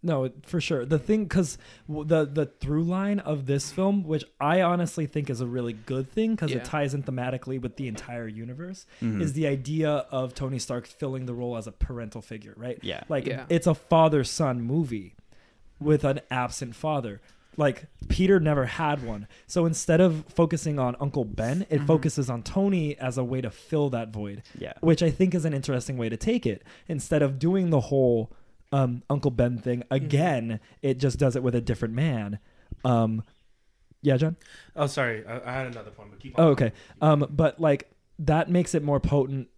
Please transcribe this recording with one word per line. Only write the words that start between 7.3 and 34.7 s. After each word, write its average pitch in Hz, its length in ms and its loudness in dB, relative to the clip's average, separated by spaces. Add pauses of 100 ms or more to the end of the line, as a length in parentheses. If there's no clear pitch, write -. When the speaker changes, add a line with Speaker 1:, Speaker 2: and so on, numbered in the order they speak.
Speaker 1:
with 123 140 -8
the 135 120 -6
entire 117 400 -10
universe, 127 600 -12 (120)
Speaker 3:
Mm-hmm. 113 220 -2
Speaker 1:
is 151 120 -2
the 156 120 -2
idea 147 460 0 (180)
of 131 240 -4
Tony 135 240 -4
Stark 120 300 -6
filling 131 400 -8
the 123 80 -6
role 123 200 -6
as 113 120 -8
a 107 40 -14
parental 117 520 -6
figure, 107 340 -16
right? 120 240 -10
Speaker 3:
Yeah. - 280 -8
Speaker 1:
Like, 143 180 -2
Speaker 2:
Yeah. 127 200 -6
Speaker 1:
it's 165 200 2
a 160 80 4
father-son 151 880 2
movie 120 500 -2 (680)
with 147 240 2
an 139 180 0 (100)
absent 123 440 -6
father. 131 460 -4 (340)
Like, 147 300 0 (220)
Peter 196 320 6
never 147 260 2
had 143 380 -2
one. 104 240 -8 (180)
So 170 220 2
instead 165 340 4
of 160 280 4
focusing 165 500 0
on 123 200 0
Uncle 139 260 -2
Ben, 113 440 -4
it 156 80 2
Speaker 2:
Mm-hmm. 143 80 0
Speaker 1:
focuses 147 420 2
on 120 140 -6
Tony 185 560 0
as 127 220 -4
a 131 40 0
way 127 180 -2
to 113 100 -4
fill 147 400 -2
that 117 180 -4
void, 107 320 -8 (160)
Speaker 3:
Yeah. - 220 -10
Speaker 1:
which 160 240 4
I 165 80 4
think 185 240 2
is 165 100 0
an 156 80 0
interesting 135 440 -2
way 117 120 -2
to 113 80 -6
take 226 300 0
it. 104 160 -4 (240)
Instead 151 340 0
of 139 160 0
doing 175 320 2
the 147 120 4
whole, 123 500 2 (420)
um, 127 360 0
Uncle 143 220 0
Ben 123 260 2
thing 120 240 -2
Speaker 2:
Mm-hmm. - 120 -4
Speaker 1:
again, 135 680 0 (220)
it 131 160 0
just 131 220 0
does 135 160 4
it 127 80 -2
with 127 120 2
a 120 40 4
different 117 340 -2
man. 113 460 -2 (460)
Um, 113 380 2 (800)
yeah, 139 160 4
John? 160 200 0 (400)